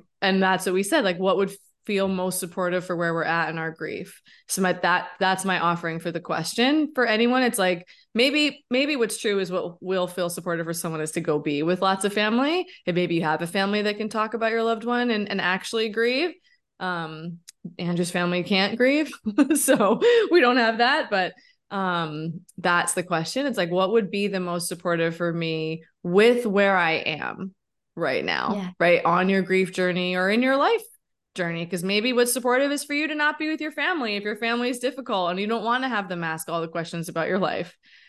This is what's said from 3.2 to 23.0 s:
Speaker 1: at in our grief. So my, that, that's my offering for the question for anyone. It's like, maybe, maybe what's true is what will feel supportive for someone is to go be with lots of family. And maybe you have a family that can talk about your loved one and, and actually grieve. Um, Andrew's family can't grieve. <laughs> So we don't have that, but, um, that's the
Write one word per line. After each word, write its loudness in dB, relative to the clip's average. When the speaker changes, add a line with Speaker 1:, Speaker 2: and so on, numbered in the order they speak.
Speaker 1:
at 0
in -6
our -6
grief. -10
So -6
my, 2
that, 0
that's 0
my 0
offering -2
for -4
the -4
question 0
for 2
anyone. 4
It's 0
like, 0
maybe, 2
maybe 0
what's 0
true -2
is -2
what -6
will 0
feel -4
supportive -4
for -6
someone -6
is -6
to -4
go 0
be -2
with 0
lots 2
of 0
family. 0
And -2
maybe 0
you 0
have 0
a -2
family 0
that -2
can -6
talk -2
about -2
your 0
loved -2
one 0
and, -2
and -2
actually -2
grieve. 0
Um, -6
Andrew's 0
family 0
can't 2
grieve. 2
<laughs> 4
So 4
we 6
don't 6
have 2
that, 2
but, 0
um, -4
that's 2
the -2